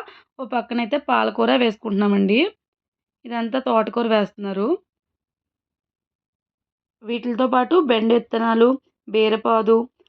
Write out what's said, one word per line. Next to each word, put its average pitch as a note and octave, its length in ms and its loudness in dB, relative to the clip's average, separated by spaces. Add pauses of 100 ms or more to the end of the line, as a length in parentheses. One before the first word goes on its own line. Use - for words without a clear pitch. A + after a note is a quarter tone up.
(320)
ఓ C4+ 140 -14
పక్కనైతే A#3 580 -4
పాలకూర A3+ 520 0
వేసుకుంటున్నామండి. G#3 840 2 (840)
ఇదంతా A#3 360 -6
తోటకూర A#3 480 -2
వేస్తున్నారు. G3+ 600 -2 (2250)
వీటితో A#3+ 460 -4
పాటు B3+ 340 0
బెండ A3+ 300 0
విత్తనాలు, A3+ 560 2 (400)
బీరపాదు A3 680 2 (320)